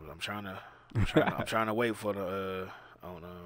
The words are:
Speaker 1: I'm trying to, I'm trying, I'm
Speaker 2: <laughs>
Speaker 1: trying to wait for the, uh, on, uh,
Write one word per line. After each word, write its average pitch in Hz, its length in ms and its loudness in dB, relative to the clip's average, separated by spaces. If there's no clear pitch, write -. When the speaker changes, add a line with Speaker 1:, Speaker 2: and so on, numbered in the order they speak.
Speaker 1:
I'm 82 80 -14
trying 104 240 -6
to, 95 140 -10
I'm 101 100 4
trying, - 280 6
I'm - 120 -2
Speaker 2:
<laughs> - 0 -
Speaker 1:
trying 113 220 2
to 107 60 2
wait 113 220 2
for 104 180 -2
the, 95 540 -2
uh, - 40 -12
on, 87 160 -12
uh, 87 40 -14